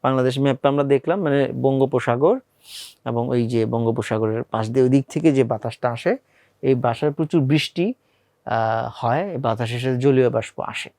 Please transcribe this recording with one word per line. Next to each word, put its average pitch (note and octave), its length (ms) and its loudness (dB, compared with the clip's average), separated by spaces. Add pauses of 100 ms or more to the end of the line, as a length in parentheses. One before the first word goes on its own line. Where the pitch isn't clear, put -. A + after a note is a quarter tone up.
বাংলাদেশ C3 380 0
ম্যাপটা C#3 300 2
আমরা C#3+ 140 2
দেখলাম, C#3+ 380 0
মানে C#3+ 400 0
বঙ্গোপসাগর C3+ 760 2 (680)
এবং A#2+ 240 -2
ওই A#2+ 180 0
যে A2+ 180 0
বঙ্গোপসাগরের A2+ 800 -2
পাশ A2 260 -4
দিয়ে B2+ 140 2
ওই B2+ 60 4
দিক C3+ 200 4
থেকে D#3 220 2
যে C3+ 120 2
বাতাসটা A#2 460 -4
আসে, E3+ 280 -2 (440)
এই C3+ 140 2
বাতাসের B2 360 -2
প্রচুর D#3+ 300 0
বৃষ্টি, D#3 520 0 (520)
আহ, A2+ 480 -2
হয়, D3+ 380 -2
এই D#3+ 60 -8
বাতাসের A#2 420 -2
সাথে B2+ 180 -2
জলীয় B2+ 320 4
বাষ্প A#2 300 -4
আসে। - 400 -8